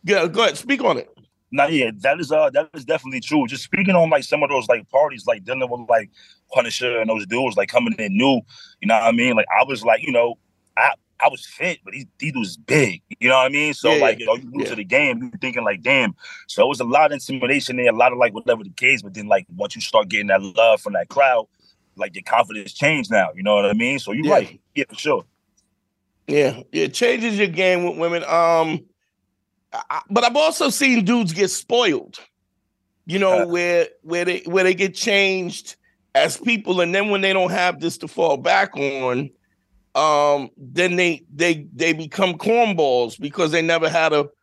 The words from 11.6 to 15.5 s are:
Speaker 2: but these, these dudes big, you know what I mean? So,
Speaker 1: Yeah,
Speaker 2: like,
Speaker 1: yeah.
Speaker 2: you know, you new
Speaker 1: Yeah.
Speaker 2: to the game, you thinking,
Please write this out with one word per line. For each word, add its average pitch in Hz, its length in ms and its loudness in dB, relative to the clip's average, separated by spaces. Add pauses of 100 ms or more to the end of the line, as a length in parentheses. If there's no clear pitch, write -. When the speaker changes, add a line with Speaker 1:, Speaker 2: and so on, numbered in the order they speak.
Speaker 2:
but 95 80 -18
these, 131 140 -14 (120)
these 151 140 -6
dudes 101 240 -6
big, 113 440 0 (200)
you 123 80 0
know 131 80 4
what 131 100 4
I - 20 0
mean? 147 260 -2
So, 117 200 2
Speaker 1:
Yeah, 113 80 2
Speaker 2:
like, 113 160 2
Speaker 1:
yeah. - 20 -16
Speaker 2:
you 113 60 -6
know, 113 80 2
you 127 160 -8
new 139 140 -6
Speaker 1:
Yeah. - 60 -6
Speaker 2:
to 117 60 -8
the 104 80 -10
game, 127 380 0
you 123 80 -10 (100)
thinking, 123 240 -6